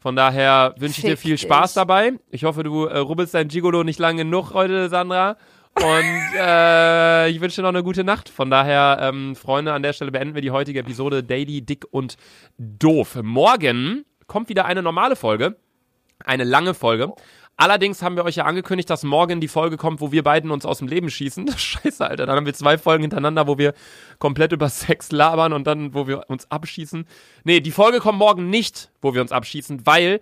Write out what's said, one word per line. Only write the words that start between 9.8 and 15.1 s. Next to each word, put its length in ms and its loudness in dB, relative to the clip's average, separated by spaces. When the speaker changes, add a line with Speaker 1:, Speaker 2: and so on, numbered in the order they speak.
Speaker 1:
der 100 -2
Stelle 200 -8
beenden 220 -6
wir 80 -6
die 80 -4
heutige 300 -4
Episode 420 -4
Daily 400 -6
Dick 280 -10
und 260 -6
Doof. 640 0
Morgen 840 2
kommt 220 -6
wieder 160 0
eine 180 -2
normale 340 -2